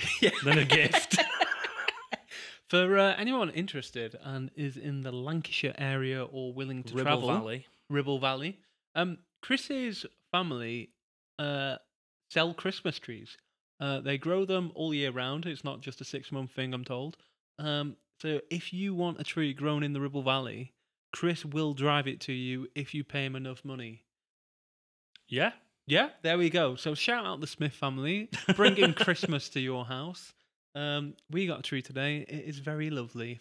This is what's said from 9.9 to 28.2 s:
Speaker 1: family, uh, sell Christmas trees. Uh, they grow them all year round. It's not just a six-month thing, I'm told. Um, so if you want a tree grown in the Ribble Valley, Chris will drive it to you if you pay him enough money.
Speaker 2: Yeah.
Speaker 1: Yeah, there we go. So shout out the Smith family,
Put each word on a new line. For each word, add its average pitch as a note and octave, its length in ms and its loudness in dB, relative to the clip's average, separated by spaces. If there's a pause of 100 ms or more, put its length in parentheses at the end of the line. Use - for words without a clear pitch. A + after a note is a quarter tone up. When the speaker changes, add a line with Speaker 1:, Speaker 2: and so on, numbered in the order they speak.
Speaker 1:
family, A#2+ 560 -2 (500)
uh, C#3 380 -2 (540)
sell E3+ 240 2
Christmas - 440 -2
trees. A2+ 380 -14 (420)
Uh, C#3 220 -4
they C3+ 160 0
grow F3 300 2
them F#3 280 0
all D#3 200 -2
year C#3+ 160 0
round. B2+ 340 -2
It's D#3+ 200 -6
not C3+ 180 -6
just - 180 -10
a B2+ 40 -10
six-month C3+ 480 -6
thing, C3 200 -4
I'm B2+ 120 -4
told. C3+ 340 -6 (400)
Um, D3 380 -2 (260)
so D3+ 260 0
if - 240 -6
you F#3+ 220 -2
want F3 260 0
a D3+ 40 -4
tree D3+ 280 0
grown D3 300 0
in D3 100 0
the C#3 80 -2
Ribble C#3 220 -2
Valley, B2+ 500 0 (400)
Chris E3+ 320 0
will D3+ 300 0
drive C#3+ 340 4
it B2+ 140 -6
to C3+ 100 -6
you B2+ 420 -4
if C#3+ 200 -6
you D3 100 -2
pay C#3 220 -4
him C3 100 -6
enough C3 300 -8
money. A#2+ 380 -10 (1200)
Speaker 2:
Yeah. D#3+ 240 0 (340)
Speaker 1:
Yeah, G#3 240 4 (120)
there E3 160 4
we F3 100 4
go. D#3 280 4
So D3+ 180 -2
shout A#3 320 0
out F3+ 160 -4
the D3+ 40 -6
Smith D3 280 -2
family, D3 560 -2 (120)